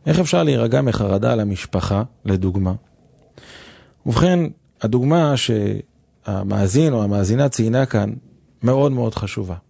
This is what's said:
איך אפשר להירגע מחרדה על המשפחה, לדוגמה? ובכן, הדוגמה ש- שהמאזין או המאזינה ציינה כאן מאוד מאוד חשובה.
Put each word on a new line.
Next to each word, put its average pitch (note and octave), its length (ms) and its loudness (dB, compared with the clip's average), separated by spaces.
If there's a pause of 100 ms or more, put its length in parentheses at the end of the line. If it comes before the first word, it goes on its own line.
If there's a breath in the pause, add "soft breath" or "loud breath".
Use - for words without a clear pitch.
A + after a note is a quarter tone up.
איך D#3 140 2
אפשר F3 240 2
להירגע B2+ 380 2
מחרדה G#2+ 520 0
על A2+ 60 0
המשפחה, G2 640 -2 (220)
לדוגמה? F#2+ 480 0 (1300 loud breath)
ובכן, E3 340 2 (420)
הדוגמה C3+ 560 2
ש- - 140 -2 (760)
שהמאזין G2+ 680 0
או A2 100 0
המאזינה G2+ 460 2
ציינה A#2+ 360 0
כאן G#2 280 -2 (500)
מאוד C3+ 280 2
מאוד B2 240 -2
חשובה. F#2+ 400 -8 (140)